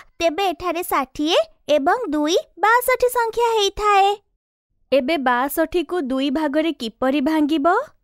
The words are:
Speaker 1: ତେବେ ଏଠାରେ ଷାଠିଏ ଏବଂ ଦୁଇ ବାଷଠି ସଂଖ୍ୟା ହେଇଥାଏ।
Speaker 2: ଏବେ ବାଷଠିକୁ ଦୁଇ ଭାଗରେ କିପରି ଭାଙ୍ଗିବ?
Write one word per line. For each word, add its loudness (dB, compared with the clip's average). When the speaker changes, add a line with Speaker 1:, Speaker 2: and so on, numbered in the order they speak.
Speaker 1:
ତେବେ 0
ଏଠାରେ -4
ଷାଠିଏ -2
ଏବଂ 2
ଦୁଇ 0
ବାଷଠି 2
ସଂଖ୍ୟା -2
ହେଇଥାଏ। 2
Speaker 2:
ଏବେ 2
ବାଷଠିକୁ -2
ଦୁଇ -2
ଭାଗରେ -2
କିପରି -4
ଭାଙ୍ଗିବ? 0